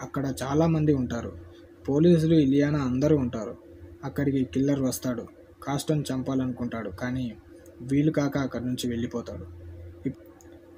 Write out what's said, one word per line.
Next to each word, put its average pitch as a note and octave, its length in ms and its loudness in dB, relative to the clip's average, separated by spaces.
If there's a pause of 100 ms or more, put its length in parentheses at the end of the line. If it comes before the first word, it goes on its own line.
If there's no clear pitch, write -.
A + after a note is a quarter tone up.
అక్కడ C3 400 -4
చాలామంది D3+ 500 4
ఉంటారు. A#2+ 640 -4 (320)
పోలీసులు, D#3+ 460 6
ఇలియానా C#3+ 440 4
అందరూ C3+ 380 2
ఉంటారు. A#2 400 -2 (480)
అక్కడికి C3+ 400 0
కిల్లర్ C#3 360 0
వస్తాడు. B2 460 -4 (360)
కాస్టోని C#3+ 400 -2
చంపాలనుకుంటాడు, B2+ 880 -4
కానీ B2 440 -6 (460)
వీలు C#3+ 300 2
కాక C#3+ 280 0
అక్కడి B2 280 -4
నుంచి B2 240 -4
వెళ్ళిపోతాడు. A#2 560 -6 (600)
ఇప్-, - 160 -8 (560)